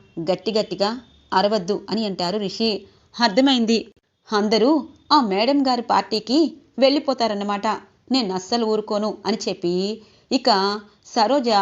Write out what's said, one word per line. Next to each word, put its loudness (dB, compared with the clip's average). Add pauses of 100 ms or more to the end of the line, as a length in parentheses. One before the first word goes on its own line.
(200)
గట్టి -2
గట్టిగా -2 (420)
అరవద్దు" 0 (140)
అని -2
అంటారు -4
రిషి. -2 (440)
"అర్థమైంది, 2 (500)
అందరూ 2 (420)
ఆ 6
మేడం 2
గారి 0
పార్టీకి 0 (400)
వెళ్ళిపోతారన్నమాట, 0 (460)
నేను 0
అస్సలు -2
ఊరుకోను" -2 (160)
అని -2 (100)
చెప్పి -4 (580)
ఇక 0 (560)
సరోజ 0 (120)